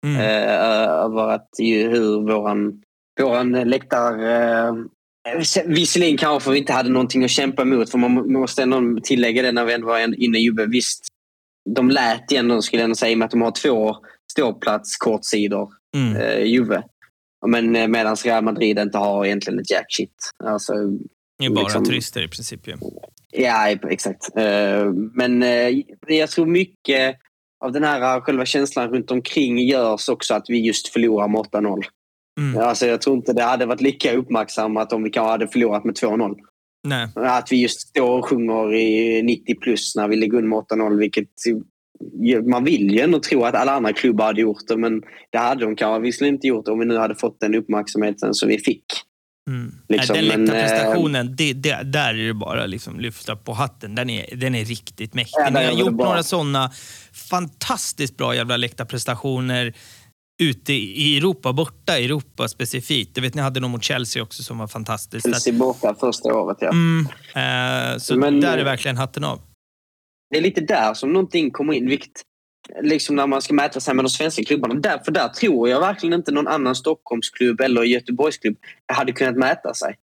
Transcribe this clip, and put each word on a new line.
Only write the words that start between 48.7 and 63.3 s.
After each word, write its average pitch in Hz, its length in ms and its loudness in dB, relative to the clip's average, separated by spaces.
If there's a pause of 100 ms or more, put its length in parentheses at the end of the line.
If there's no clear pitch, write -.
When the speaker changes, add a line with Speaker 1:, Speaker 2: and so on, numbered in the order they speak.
Speaker 1:
Mm. 123 260 -6 (140)
Speaker 2:
Liksom, 107 260 2
Speaker 1:
Nej, - 140 2
den 110 140 2
Speaker 2:
men, 110 120 4
eh, 113 60 2
Speaker 1:
läktarprestationen, 120 760 0
det, 147 180 0
det, 135 300 -4
där 135 300 0
är 110 140 -2
det 113 60 -2
bara 107 320 -4
liksom 92 340 -10
lyfta 113 360 -8
på 107 180 -12
hatten. 110 420 -6
Den 123 140 -4
är, 113 260 -8
den 127 200 -2
är 110 100 -2
riktigt 110 480 -12
mäktig. - 260 -6
Speaker 2:
Ja, 147 60 2
Speaker 1:
Ni 135 60 0
Speaker 2:
där 135 140 2
Speaker 1:
har - 60 0
Speaker 2:
är - 40 -2
det - 40 -2
Speaker 1:
gjort - 140 2
Speaker 2:
bra. 226 120 0
Speaker 1:
några 175 180 0
såna 143 480 -2 (580)
fantastiskt - 880 -6
bra 123 180 -2
jävla 120 220 -2
läktarprestationer 123 1160 -4 (720)
ute 143 300 -2
i 135 440 -2
Europa, 147 360 0
borta 151 460 -2
i 120 60 0
Europa 131 420 -4
specifikt. 123 720 -6
Jag 131 40 -4
vet, 127 120 -4